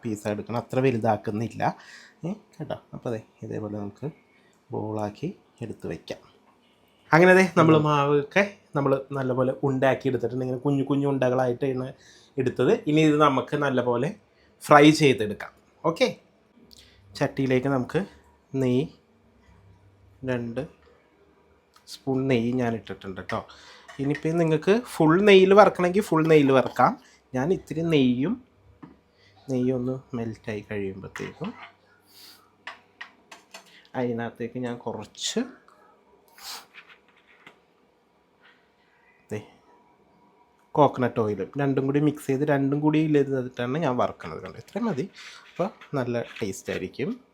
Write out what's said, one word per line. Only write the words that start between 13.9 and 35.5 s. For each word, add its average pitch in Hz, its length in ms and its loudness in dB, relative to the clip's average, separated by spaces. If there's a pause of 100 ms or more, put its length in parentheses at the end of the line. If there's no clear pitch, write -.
ഫ്രൈ 147 200 10 (140)
ചെയ്തെടുക്കാം. 117 520 0 (380)
ഓക്കെ, 220 180 0 (1080)
ചട്ടിയിലേക്ക് 135 580 -2
നമുക്ക് 127 240 -2 (640)
നെയ്യ്, 127 240 0 (1400)
രണ്ട് 120 320 -6 (1300)
സ്പൂൺ 131 280 -4 (100)
നെയ്യ് 120 200 2 (100)
ഞാൻ 117 180 -2
ഇട്ടിട്ടുണ്ട് 95 420 -12
കേട്ടോ. 98 200 -8 (600)
ഇനിയിപ്പോൾ 147 400 -4
നിങ്ങൾക്ക് 160 320 2 (200)
ഫുൾ 165 200 4 (140)
നെയ്യിൽ 190 220 8 (100)
വറക്കണമെങ്കിൽ 180 480 4
ഫുൾ 160 240 2
നെയ്യിൽ 147 260 6
വറക്കാം. 123 340 2 (440)
ഞാൻ 127 100 -2 (100)
ഇത്തിരി 151 260 -8 (120)
നെയ്യും, 135 400 2 (1160)
നെയ്യൊന്ന് 127 420 -2 (240)
മെൽറ്റായി 110 520 -8
കഴിയുമ്പോഴത്തേക്കും 98 800 -10 (2500)
അതിനകത്തേക്ക് 117 680 -6
ഞാൻ 120 100 -6 (100)
കുറച്ച് - 560 -8 (4000)